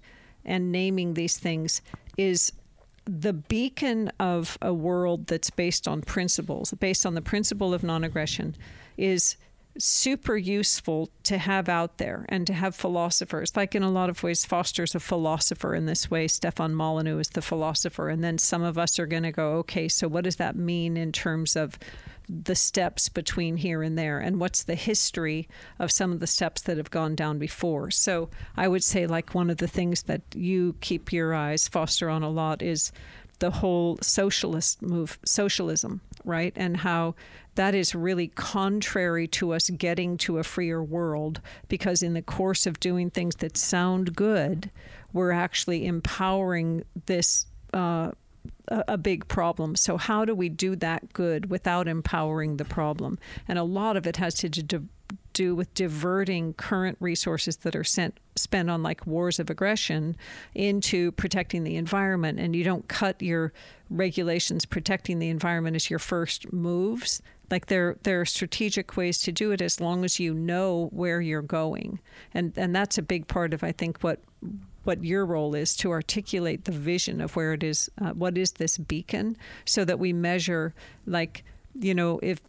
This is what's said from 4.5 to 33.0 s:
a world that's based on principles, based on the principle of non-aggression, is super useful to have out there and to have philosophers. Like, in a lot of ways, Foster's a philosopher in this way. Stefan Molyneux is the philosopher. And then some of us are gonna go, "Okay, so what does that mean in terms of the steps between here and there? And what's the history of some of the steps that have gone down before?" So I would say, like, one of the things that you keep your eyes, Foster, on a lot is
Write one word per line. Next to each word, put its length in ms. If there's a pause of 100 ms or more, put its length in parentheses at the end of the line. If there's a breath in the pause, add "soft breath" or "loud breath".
a 100
world 540
that's 240
based 380
on 140
principles, 760
based 260
on 100
the 80
principle 520
of 80
non-aggression, 760 (400 loud breath)
is 400 (420 soft breath)
super 580
useful 760 (120)
to 140
have 320
out 300
there 320
and 160
to 80
have 200
philosophers. 800
Like, 200
in 80
a 80
lot 180
of 140
ways, 220
Foster's 500
a 60
philosopher 760
in 100
this 260
way. 180
Stefan 460
Molyneux 440
is 100
the 140
philosopher. 640
And 160
then 140
some 240
of 160
us 200
are 80
gonna 260
go, 260
"Okay, 280
so 220
what 160
does 120
that 200
mean 400
in 160
terms 440
of 220 (500 loud breath)
the 260
steps 560
between 480
here 240
and 160
there? 200
And 220
what's 240
the 100
history 720 (320 loud breath)
of 140
some 180
of 100
the 60
steps 360
that 160
have 120
gone 240
down 240
before?" 520
So 400 (260 loud breath)
I 120
would 140
say, 240
like, 280
one 160
of 80
the 100
things 360
that 180 (120)
you 460
keep 320
your 220
eyes, 340
Foster, 400
on 140
a 80
lot 320
is 300 (480 loud breath)